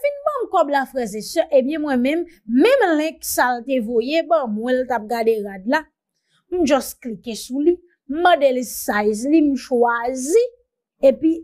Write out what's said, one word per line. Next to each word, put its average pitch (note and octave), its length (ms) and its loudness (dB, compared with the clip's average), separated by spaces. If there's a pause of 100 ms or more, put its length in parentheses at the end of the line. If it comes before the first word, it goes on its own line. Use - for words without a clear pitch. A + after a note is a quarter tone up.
fin C#5+ 240 -2
ban D5 160 -2
m G#4+ 100 -6
kòb D#4+ 220 2
la, C#4 160 0
frè C4 180 -4
e G#3 160 -8
sè, D#4+ 240 -2
ebyen D4 380 2
mwen C4 180 0
menm, D#4+ 240 0 (160)
menm G4 440 4 (100)
lenk D#4 260 -4
sa B3+ 300 0 (100)
te C4 220 -2
voye, B3 420 0
ban D4+ 240 0
mwen A#3+ 300 -2
l B3+ 80 -2
t B3+ 80 -2
ap G#3+ 100 -8
gade A3+ 380 0
rad G3 240 -12
la, D4+ 160 0 (680)
m F4 140 0
jis - 320 0
klike A3 380 -12
sou B3+ 260 -8
li, F4 140 2 (340)
mande D#4 400 2
li B3+ 140 -2
size, G#3+ 640 -4
li D#4 160 4
m C#4+ 100 2
chwazi, B3+ 880 0 (600)
epi D4 420 4